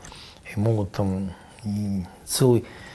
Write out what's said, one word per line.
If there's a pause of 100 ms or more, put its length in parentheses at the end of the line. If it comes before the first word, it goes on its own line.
(540)
и
могут
там (360)
И (200)
целый, (300)